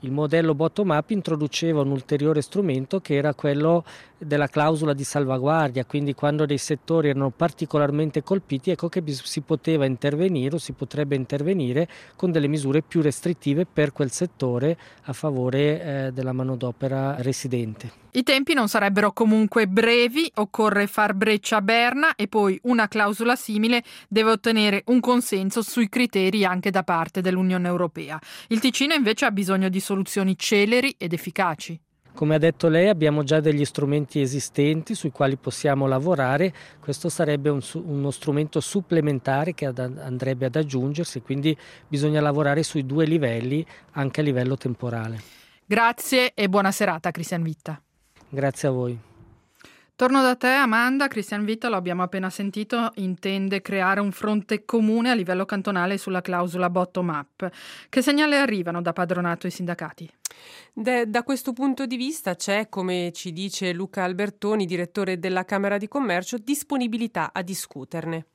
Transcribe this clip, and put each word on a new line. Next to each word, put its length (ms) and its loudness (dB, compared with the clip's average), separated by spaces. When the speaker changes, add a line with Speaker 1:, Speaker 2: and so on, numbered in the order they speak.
Speaker 1:
Il 80 -4
modello 440 2
bottom-up 560 2
introduceva 680 0
un 100 2
ulteriore 500 0
strumento 600 -2
che 120 -2
era 220 2
quello 480 2
della 300 0
clausola 460 2
di 100 -4
salvaguardia, 840 0
quindi 300 -2
quando 320 0
dei 100 0
settori 520 0
erano 200 0
particolarmente 960 0
colpiti, 480 -2
ecco 180 -2
che 140 -4
bis-, 200 -6
si 180 -8
poteva 440 0
intervenire 680 0
o 20 -2
si 160 -8
potrebbe 420 -4
intervenire 720 0
con 160 0
delle 160 2
misure 340 0
più 200 -2
restrittive 680 0
per 200 2
quel 180 -2
settore 680 -2
a 100 -8
favore, 960 0
eh, 40 -6
della 220 -4
manodopera 880 -4
residente. 800 -4
Speaker 2:
I 100 0
tempi 300 2
non 140 2
sarebbero 460 2
comunque 540 4
brevi, 680 4
occorre 500 2
far 280 0
breccia 440 2
a 40 2
Berna 540 2
e 120 -2
poi 360 2
una 260 4
clausola 460 2
simile 480 0
deve 220 4
ottenere 560 2
un 120 6
consenso 640 0
sui 260 0
criteri 560 2
anche 280 0
da 120 2
parte 380 0
dell'Unione 480 0
Europea. 500 -4
Il 100 2
Ticino 340 2
invece 320 2
ha 60 4
bisogno 380 0
di 100 -2
soluzioni 580 -2
celeri 600 2
ed 160 -4
efficaci. 680 -4
Speaker 1:
Come 220 2
ha 20 6
detto 300 4
lei, 220 6
abbiamo 340 4
già 160 4
degli 240 2
strumenti 560 -2
esistenti 760 0
sui 180 -6
quali 260 0
possiamo 500 0
lavorare. 680 2
Questo 260 -6
sarebbe 400 0
un 140 0
su-, 260 -10
uno 240 -2
strumento 480 -2
supplementare 960 0
che 140 -6
ad-, 120 -6
andrebbe 680 -4
ad 100 -2
aggiungersi, 640 -2
quindi 360 -2
bisogna 320 0
lavorare 440 2
sui 220 -4
due 200 0
livelli, 600 0
anche 280 -4
a 40 2
livello 340 0
temporale. 640 -6
Speaker 2:
Grazie 680 2
e 160 0
buona 220 2
serata, 400 -2
Christian 320 -4
Witta. 380 -8
Speaker 1:
Grazie 360 0
a 20 0
voi. 260 -2
Speaker 2:
Torno 280 4
da 140 4
te, 120 -2
Amanda. 600 2
Christian 360 -4
Witta, 260 -4
lo 60 -2
abbiamo 260 -4
appena 280 -4
sentito, 680 -4
intende 640 -4
creare 380 0
un 120 0
fronte 520 -2
comune 480 2
a 20 4
livello 320 0
cantonale 520 -2
sulla 240 -4
clausola 480 -2
bottom-up. 800 -4
Che 140 2
segnali 340 4
arrivano 460 0
da 120 -2
Padronato 540 -2
e 40 -2
sindacati? 580 -8
Speaker 3:
De-, 360 0
da 140 0
questo 280 -2
punto 340 -2
di 120 -4
vista 380 -4
c'è, 340 -2
come 440 -2
ci 200 -10
dice 400 -4
Luca 300 -4
Albertoni, 640 -2
direttore 540 -4
della 240 -2
Camera 340 -2
di 120 -6
Commercio, 480 -2
disponibilità 960 -4
a 100 -4
discuterne. 920 -8